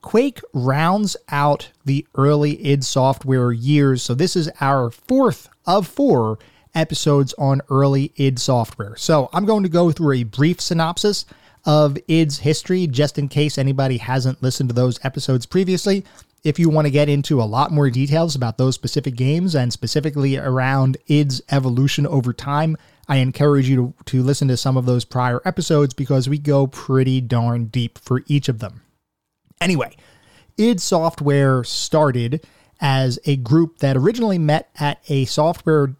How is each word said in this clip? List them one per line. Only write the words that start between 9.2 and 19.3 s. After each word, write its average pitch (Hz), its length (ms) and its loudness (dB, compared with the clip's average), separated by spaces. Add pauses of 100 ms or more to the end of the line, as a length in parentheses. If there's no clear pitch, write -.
I'm 185 100 0
going 208 200 2
to 185 40 0
go 170 240 2
through 147 220 0
a 123 80 -2
brief 139 400 0
synopsis 175 640 -2 (400)
of 151 320 2 (100)
id's 160 300 2
history, 175 480 -2
just 143 320 -2
in 143 100 -4
case 147 300 -2
anybody 135 400 0
hasn't 127 440 -4
listened 127 280 -2
to 120 40 -4
those 123 300 0
episodes 131 400 -2
previously. 185 640 -2 (360)
If 151 160 -2
you 170 100 4
want 151 180 2
to 143 40 0
get 147 180 2
into 143 320 0
a 113 40 2
lot 120 280 -2
more 147 160 2
details 143 480 0
about 120 220 -4
those 127 160 2
specific 120 420 -6
games 156 380 0